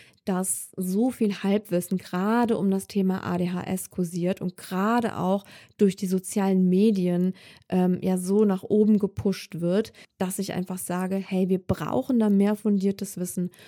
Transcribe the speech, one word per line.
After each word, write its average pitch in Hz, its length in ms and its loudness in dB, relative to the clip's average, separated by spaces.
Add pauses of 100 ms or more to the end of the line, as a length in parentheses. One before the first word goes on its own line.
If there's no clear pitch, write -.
(260)
dass 185 500 -4
so 190 340 0
viel 220 260 0
Halbwissen 196 640 0
gerade 220 600 0
um 196 120 0
das 190 180 0
Thema 190 360 0
A 175 140 -2
D 180 140 -2
H 180 120 -6
S - 280 -6
kursiert 180 500 -2
und - 160 -6
gerade 220 600 -2
auch 190 280 0 (320)
durch 196 180 4
die 196 120 -6
sozialen 190 600 2
Medien, 180 680 2 (360)
ähm, 180 320 2
ja 185 160 0
so 190 260 2
nach 190 200 0
oben 214 360 4
gepusht 196 640 -4
wird, 185 320 -2 (240)
dass 190 200 -4
ich 196 140 -6
einfach 185 280 -6
sage, 185 360 -4
hey, 190 320 0
wir 185 120 2
brauchen 240 600 -2
da 214 100 4
mehr 202 260 4
fundiertes 196 640 -2
Wissen. 180 340 -4 (160)